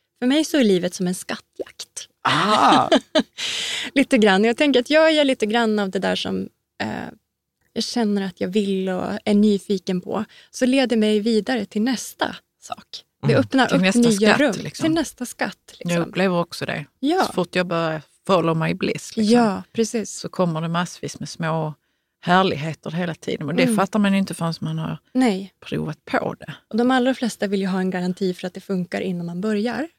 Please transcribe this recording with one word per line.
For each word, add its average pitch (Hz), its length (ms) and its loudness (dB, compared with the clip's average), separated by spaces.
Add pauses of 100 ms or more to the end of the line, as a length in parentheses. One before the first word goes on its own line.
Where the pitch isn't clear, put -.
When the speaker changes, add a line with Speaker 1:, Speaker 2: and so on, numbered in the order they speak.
(180)
Speaker 1:
för 247 80 -2
mig 294 180 4
så 302 140 0
är 262 60 6
livet 180 300 2
som 185 120 -2
en 185 80 0
skattjakt. - 920 -12 (140)
Speaker 2:
Ah! 196 680 4 (520)
Speaker 1:
<laughs> - 540 -8
Lite 262 240 4
grann. 208 260 6
Jag 233 120 2
tänker 277 240 4
att 247 100 -2
gör 311 180 6
jag 302 180 4
lite 262 200 0
grann 220 320 2
av 196 120 -2
det 196 80 -2
där 185 180 -2
som, 190 320 -6 (340)
eh, 214 60 -6 (840)
jag 226 120 -4
känner 208 420 0
att 185 140 -10
jag 190 80 -2
vill 190 400 0
och 185 360 -4
är 208 100 2
nyfiken 202 680 2
på, 208 240 -4 (260)
så - 160 -2
leder 254 300 2
mig 214 240 4
vidare 220 440 0
till 208 180 -4
nästa - 540 -4 (260)
sak. - 240 -14 (360)
Det - 100 -2
Speaker 2:
Mm. - 80 4
Speaker 1:
öppnar 262 260 2
Speaker 3:
Till - 100 0
Speaker 1:
upp 180 60 2
Speaker 3:
nästa 196 180 2
Speaker 1:
nya 233 120 6
Speaker 3:
skatt, 208 280 4
Speaker 1:
rum. 269 140 2 (100)
Speaker 3:
liksom. - 200 -6
Speaker 1:
Till 320 100 2
nästa 302 320 -4
skatt, - 320 -6 (140)
liksom. - 180 -8
Speaker 3:
Jag 170 180 0
upplever 185 320 0
också - 260 -6
det. - 180 -6 (160)
Speaker 1:
Ja. 330 240 2
Speaker 3:
Så - 80 -2
fort 180 240 -2
jag 180 100 0
börjar 165 360 -2 (240)
follow 165 300 2
my 165 180 -2
bliss, - 420 -6
liksom, 220 220 4
Speaker 1:
Ja, 196 240 2 (100)
precis. 220 460 -4
Speaker 3:
så 175 100 -10
kommer 170 320 -2
det 165 80 -4
massvis 170 520 -6
med 143 80 -10
små 160 460 -4 (480)
härligheter 165 680 0
hela 170 240 -4
tiden. - 340 -6
Och 139 60 -4
det 247 80 2
Speaker 1:
Mm. 240 140 2
Speaker 3:
fattar 196 220 0
man 202 140 4
ju 196 60 2
inte 190 160 -2
förrän 165 260 -4
man 160 180 -4
har 160 200 -6 (140)
Speaker 1:
Nej. 214 480 0
Speaker 3:
provat - 440 -8
på - 300 -2
det. - 200 -16 (140)
Speaker 1:
Och - 80 -6
de 240 140 2
allra 262 240 2
flesta 220 320 -4
vill 196 140 -2
ju 190 60 -2
ha 190 140 -2
en 185 100 0
garanti 180 440 -2
för - 120 -10
att 180 80 -10
det 190 60 -14
funkar 190 400 -4
innan 175 260 -6
man 175 140 -8
börjar. 220 480 -2 (100)